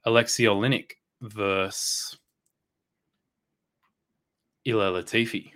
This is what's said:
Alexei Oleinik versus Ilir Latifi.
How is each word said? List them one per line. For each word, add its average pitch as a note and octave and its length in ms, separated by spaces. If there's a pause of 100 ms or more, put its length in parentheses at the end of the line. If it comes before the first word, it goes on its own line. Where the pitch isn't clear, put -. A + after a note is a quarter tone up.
Alexei A#2 400
Oleinik G#2+ 460 (320)
versus G2 960 (2500)
Ilir G#2 260
Latifi. A2 640